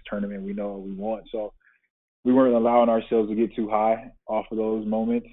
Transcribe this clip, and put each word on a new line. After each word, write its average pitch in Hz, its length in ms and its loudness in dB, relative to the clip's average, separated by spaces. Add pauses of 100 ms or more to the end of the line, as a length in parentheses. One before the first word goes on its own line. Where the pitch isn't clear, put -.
tournament. 101 340 -8
We 98 100 -8
know 101 160 -6
what 98 120 -12
we 98 120 -12
want. 107 380 -6
So 107 220 -8 (720)
we 123 100 4
weren't 127 220 6
allowing 117 340 6
ourselves 113 400 2
to 107 60 -4
get 110 200 0
too 110 140 -4
high 110 420 0 (160)
off 107 240 -4
of 110 60 -6
those 110 280 -2
moments 113 480 -2